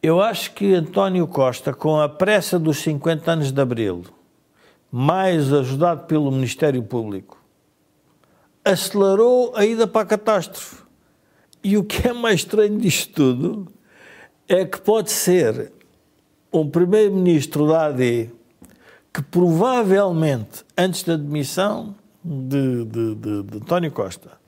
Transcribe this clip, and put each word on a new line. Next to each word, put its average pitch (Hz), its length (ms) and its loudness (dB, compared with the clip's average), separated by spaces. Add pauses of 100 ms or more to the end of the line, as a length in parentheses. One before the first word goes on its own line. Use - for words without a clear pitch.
Eu 165 200 2
acho 214 320 -4
que 202 200 2
António 180 540 0
Costa, 131 460 -2
com 156 260 0
a 151 80 2
pressa 185 500 0
dos 156 200 0
cinquenta 160 560 -2
anos 147 180 -2
de 135 80 -4
Abril, 110 460 -2 (840)
mais 156 600 2
ajudado 143 540 0
pelo 151 260 0
Ministério 131 500 -2
Público, 107 560 -8 (1300)
acelerou 208 920 2
a 208 80 2
ida 226 200 0
para 220 180 0
a - 20 -4
catástrofe. 208 760 -4 (760)
E 196 140 0
o 202 80 2
que - 240 -4
é 240 60 -8
mais 233 260 0
estranho 208 380 0
disto 214 360 -2
tudo 160 540 0 (800)
é 190 160 2
que - 160 -8
pode 214 320 0
ser 165 640 0 (760)
um 156 180 0
primeiro-ministro 180 1000 2
da 160 200 2
A 147 40 -2
D 120 380 0 (840)
que - 100 -8
provavelmente, 180 1400 0 (140)
antes 180 260 0
da 165 140 -2
demissão 180 760 -4 (300)
de, 131 640 -4
de, 110 300 -4
de, 107 280 -6
de 107 140 -14
António 165 340 -4
Costa 98 400 -10 (160)